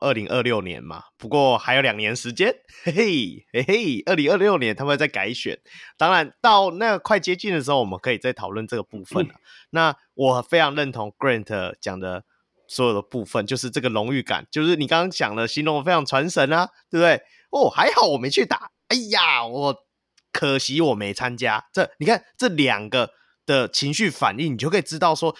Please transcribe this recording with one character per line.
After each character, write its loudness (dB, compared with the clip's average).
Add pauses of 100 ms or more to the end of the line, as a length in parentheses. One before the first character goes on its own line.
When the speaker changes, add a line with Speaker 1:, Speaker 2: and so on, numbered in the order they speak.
Speaker 1:
二 0
零 -4
二 0
六 0
年 -10
嘛， -16 (140)
不 -16
过 4
还 -2
有 4
两 0
年 -2
时 -8
间， 2 (280)
嘿 -2
嘿， 0
嘿 0
嘿， 0
二 2
零 2
二 4
六 4
年 -2
他 -8
们 0
会 2
再 0
改 -4
选。 -8 (400)
当 2
然 2
到 6
那 0
快 0
接 -2
近 -4
的 0
时 -4
候， 4
我 0
们 -6
可 -2
以 0
再 -2
讨 -10
论 -8
这 -8
个 -4
部 -16
分 -2
啦。 -20
Speaker 2:
嗯。 -20 (300)
Speaker 1:
那 0 (180)
我 2
非 2
常 2
认 -2
同 -10
Grant -2
讲 -8
的 -8 (420)
所 0
有 4
的 0
部 -8
分， -4
就 -4
是 -8
这 -4
个 -2
荣 -2
誉 -2
感， -6
就 -2
是 2
你 -2
刚 2
刚 0
讲 -4
的 -2
形 -4
容 0
得 -4
非 0
常 2
传 0
神 0
啊， 2 (220)
对 0
不 4
对 4 (260)
？“哦， 2
还 2
好 4
我 0
没 -4
去 2
打， -6 (180)
哎 0 (140)
呀， 2
我 -2 (440)
可 0
惜 -2
我 4
没 -4
参 -4
加。” -2
这， 0
你 -6
看 2 (140)
这 0
两 0
个 0 (340)
的 4
情 -4
绪 0
反 0
应， -2
你 -6
就 -4
可 2
以 2
知 -10
道 2
说， -2